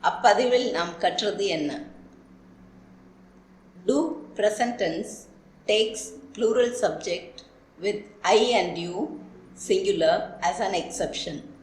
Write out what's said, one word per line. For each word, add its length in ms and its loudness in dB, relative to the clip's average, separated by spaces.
அப்பதிவில் 580 4
நாம் 160 -4
கற்றது 420 0
என்ன? 140 -2
Do 100 2
present 440 0
tense 300 -4
takes 300 2
plural 360 2
subject 520 -4
with 160 0
I 160 6
and 140 0
you 120 -6
singular 480 4
as 100 -4
an 160 -2
exception. 600 -4